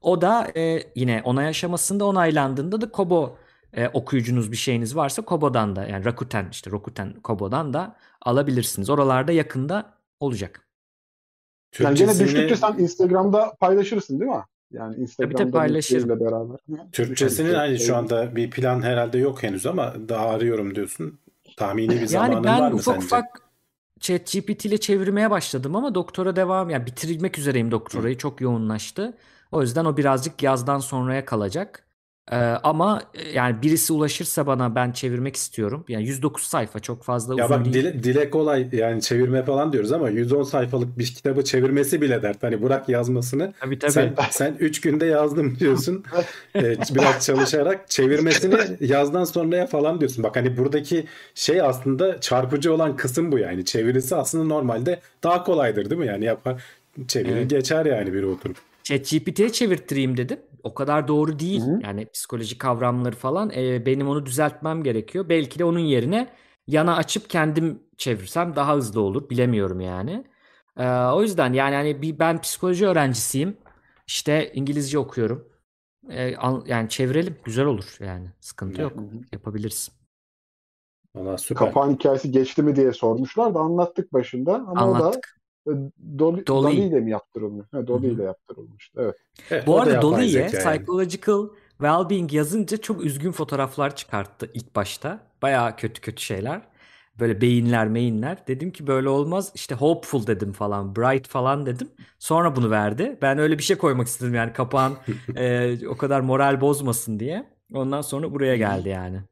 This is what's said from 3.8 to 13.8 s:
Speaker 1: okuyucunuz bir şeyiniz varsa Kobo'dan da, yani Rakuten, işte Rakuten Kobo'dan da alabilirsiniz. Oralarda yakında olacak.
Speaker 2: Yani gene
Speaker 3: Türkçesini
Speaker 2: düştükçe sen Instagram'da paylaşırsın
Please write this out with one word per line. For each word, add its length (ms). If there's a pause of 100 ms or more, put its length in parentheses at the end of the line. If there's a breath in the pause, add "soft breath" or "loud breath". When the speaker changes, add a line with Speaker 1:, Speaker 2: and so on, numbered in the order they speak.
Speaker 1:
okuyucunuz 640
bir 40
şeyiniz 400
varsa 260
Kobo'dan 540
da, 100
yani 180
Rakuten, 460
işte 200
Rakuten 500
Kobo'dan 520
da 240 (260 soft breath)
alabilirsiniz. 680
Oralarda 420
yakında 600 (260)
olacak. 480 (1120)
Speaker 2:
Yani 140
gene 140
Speaker 3:
Türkçesini 180
Speaker 2:
düştükçe 300
sen 220
Instagram'da 840
paylaşırsın 600